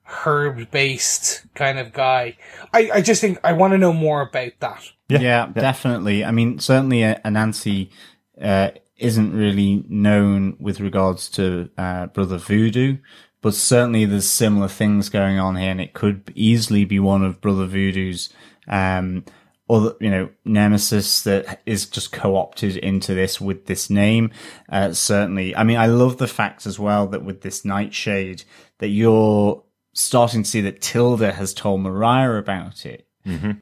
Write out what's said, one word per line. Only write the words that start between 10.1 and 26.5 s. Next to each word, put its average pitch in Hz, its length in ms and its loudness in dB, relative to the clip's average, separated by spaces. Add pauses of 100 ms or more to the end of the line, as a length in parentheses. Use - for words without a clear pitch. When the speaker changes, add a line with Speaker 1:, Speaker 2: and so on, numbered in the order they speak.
Speaker 3:
with 98 200 -6
regards 95 500 -2
to, 90 480 -2
uh, 90 300 -6
Brother 92 300 -4
Voodoo, 113 600 0 (440)
but 104 120 0
certainly 120 520 2
there's 101 220 0
similar 104 400 2
things 104 420 0
going 98 300 0
on 95 160 0
here, 92 160 -2
and 92 100 -4
it - 120 -10
could 101 420 -4
easily 110 500 2
be 98 140 0
one 98 240 2
of 95 180 -4
Brother 95 240 0
Voodoo's, 95 640 -4 (380)
um, 92 580 -2 (420)
or, 113 340 2
you 107 80 0
know, 95 200 -2 (160)
nemesis 104 800 2
that 98 420 -2
is 104 200 -4
just - 260 -10
co-opted 95 680 -2
into 95 360 -4
this 95 260 -2
with 98 260 -6
this - 240 -6
name. 110 420 2 (380)
Uh, 95 240 -2
certainly. 95 640 -2
I 107 80 0
mean, 117 140 2
I 113 100 4
love 123 300 4
the 123 100 -4
fact - 380 -4